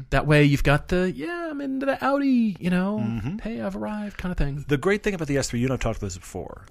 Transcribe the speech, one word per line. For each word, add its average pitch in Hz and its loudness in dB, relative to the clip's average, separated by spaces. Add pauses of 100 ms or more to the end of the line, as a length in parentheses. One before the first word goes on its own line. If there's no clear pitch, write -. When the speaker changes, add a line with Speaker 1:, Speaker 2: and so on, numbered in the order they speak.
Speaker 1:
That 135 2
way 147 8
you've 139 4
got 147 4
the, 185 2
"Yeah, 339 -6
I'm 277 -6
into 269 -4
the 269 -2
Audi, 254 2
you 180 -2
know, 190 0
Speaker 2:
Mm-hmm. 226 -4
Speaker 1:
hey, 226 -6
I've 202 -6
arrived" 208 -6
kind 180 -4
of 175 -2
thing. 143 0
Speaker 2:
The 143 2
great 202 0
thing 208 0
about 160 -4
the 139 0
S 131 0
three, 120 -2
you 120 2
and 127 0
I've 113 -4
talked 110 -2
about 107 -6
this 92 -8
before. - -12